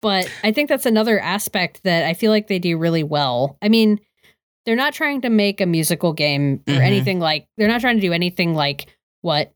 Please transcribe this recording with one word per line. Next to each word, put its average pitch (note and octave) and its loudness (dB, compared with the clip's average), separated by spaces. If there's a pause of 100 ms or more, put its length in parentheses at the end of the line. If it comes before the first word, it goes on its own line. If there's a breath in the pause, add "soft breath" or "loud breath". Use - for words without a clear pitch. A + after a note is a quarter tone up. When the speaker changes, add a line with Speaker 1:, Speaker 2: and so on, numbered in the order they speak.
Speaker 1:
but G3 -2 (140)
I G#3+ 0
think D4 0
that's C#4 0
another A3 2
aspect F#3 -4
that E3+ 2
I E3 -2
feel G#3+ 2
like G#3 0
they F#3+ -2
do F3 -2
really E3 0
well. C#3+ -2
I G#3 0
mean, A3 4 (680 soft breath)
they're A#3 0
not C#4+ 0
trying C#4+ -4
to A#3+ -2
make G3+ 2
a F#3+ 0
musical E3 0
game C#3+ 0
or C#3+ -2
Speaker 2:
Mm-hmm. C3+ 4
Speaker 1:
anything F#3 2
like, D#3 -2 (100)
they're G#3+ 2
not A#3 0
trying A#3+ 2
to G#3+ 2
do E3+ 0
anything F3 0
like C#3+ -4 (340 soft breath)
what D3+ -2